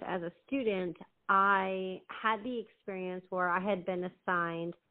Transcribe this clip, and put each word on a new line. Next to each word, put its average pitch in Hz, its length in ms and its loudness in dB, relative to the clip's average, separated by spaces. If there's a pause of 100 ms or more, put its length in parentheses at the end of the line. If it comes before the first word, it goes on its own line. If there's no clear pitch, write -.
as 175 160 -4
a 170 100 -6 (140)
student, 196 500 0 (320)
I 190 800 4
had 220 340 -2
the 247 160 -4
experience 185 720 -8
where 180 220 0
I 180 100 2
had 185 240 0
been 180 200 -2
assigned 170 680 -2 (180)